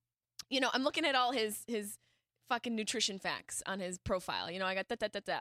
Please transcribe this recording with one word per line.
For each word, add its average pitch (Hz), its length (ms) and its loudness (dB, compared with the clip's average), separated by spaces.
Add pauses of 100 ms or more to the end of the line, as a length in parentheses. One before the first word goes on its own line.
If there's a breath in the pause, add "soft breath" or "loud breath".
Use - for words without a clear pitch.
(500)
you 220 100 4
know, 247 140 4
I'm 262 100 4
looking 302 220 2
at 277 100 4
all 247 160 4
his, 220 340 0
his 208 320 -4 (520)
fucking 240 260 0
nutrition 214 420 0
facts - 480 -4
on 196 140 -2
his 185 180 -4
profile. - 540 -2
You 180 80 -6
know, 190 60 0
I 190 100 0
got 190 140 -2
da, 233 100 0
da, 214 80 0
da, 208 180 -4
da, 165 160 0